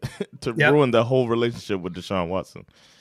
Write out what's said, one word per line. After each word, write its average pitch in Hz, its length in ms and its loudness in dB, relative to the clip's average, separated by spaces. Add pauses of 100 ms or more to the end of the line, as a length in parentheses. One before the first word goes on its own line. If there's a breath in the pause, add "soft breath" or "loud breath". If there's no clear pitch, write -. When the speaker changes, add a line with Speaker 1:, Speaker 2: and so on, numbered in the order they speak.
(200)
Speaker 1:
<laughs> - 220 -12
to 123 160 -4
Speaker 2:
Yep. 151 140 4
Speaker 1:
ruin 143 200 4
the 117 120 4
whole 127 240 2
relationship 117 540 -2
with 87 120 -8
Deshaun 90 340 -4
Watson. - 380 -8 (360 soft breath)